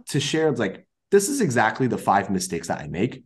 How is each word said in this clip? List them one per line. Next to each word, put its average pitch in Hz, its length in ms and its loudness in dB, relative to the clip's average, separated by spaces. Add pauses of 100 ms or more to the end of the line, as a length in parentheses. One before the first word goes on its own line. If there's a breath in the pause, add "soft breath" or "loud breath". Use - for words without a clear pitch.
to 151 120 -2
share, 160 300 0
it's 120 100 -2
like, 98 280 -4 (240)
"This 202 180 4
is 277 120 -2
exactly 123 460 2
the 107 100 -2
five 98 320 2
mistakes 90 400 -4
that - 100 -4
I 76 80 -12
make. 90 380 -4